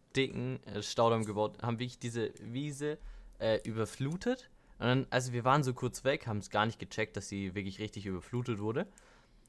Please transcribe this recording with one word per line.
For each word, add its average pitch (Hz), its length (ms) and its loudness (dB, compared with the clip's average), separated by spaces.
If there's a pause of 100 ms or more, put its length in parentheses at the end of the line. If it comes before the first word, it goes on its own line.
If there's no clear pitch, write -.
(160)
dicken, 127 480 0
äh, 104 180 -6
Staudamm 117 440 6
gebaut, 104 360 0
haben 117 180 0
wirklich 123 200 -6
diese 117 320 -2 (100)
Wiese, 143 560 -4 (400)
äh, 110 260 2
überflutet. 135 880 -2 (300)
Und - 80 -2
dann, 127 240 4
also 127 220 2
wir 120 100 -2
waren 131 200 6
so 127 100 0
kurz 123 300 -4
weg, 139 220 2
haben's 104 240 -4
gar 104 160 4
nicht 113 140 -2
gecheckt, - 360 -4
dass 98 140 -6
sie 98 240 -4
wirklich 95 260 -6
richtig 104 280 -6
überflutet 113 520 -4
wurde. 113 280 -2 (600)